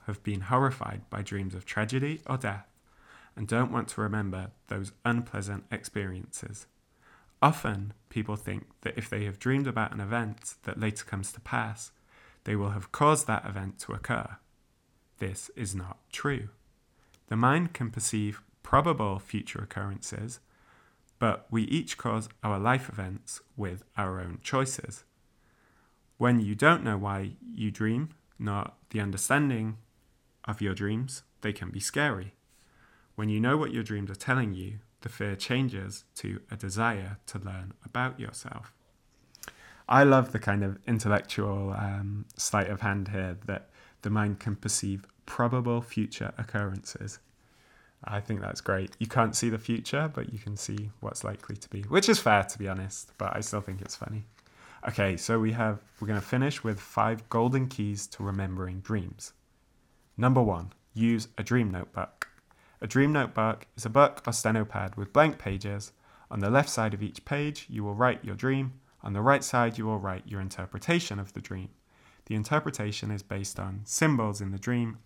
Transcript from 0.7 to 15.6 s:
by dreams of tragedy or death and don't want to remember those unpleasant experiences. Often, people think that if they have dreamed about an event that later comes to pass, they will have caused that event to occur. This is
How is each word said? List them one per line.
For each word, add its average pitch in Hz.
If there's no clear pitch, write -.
by 101
dreams 98
of 95
tragedy 131
or 131
death 101
and 107
don't 117
want 117
to -
remember 101
those 98
unpleasant 104
experiences. 98
Often, 104
people 107
think 104
that -
if 104
they 104
have 101
dreamed 135
about 113
an 104
event 107
that -
later 107
comes 95
to -
pass, 110
they 107
will 101
have 101
caused 151
that 110
event 98
to -
occur. -
This 95
is 98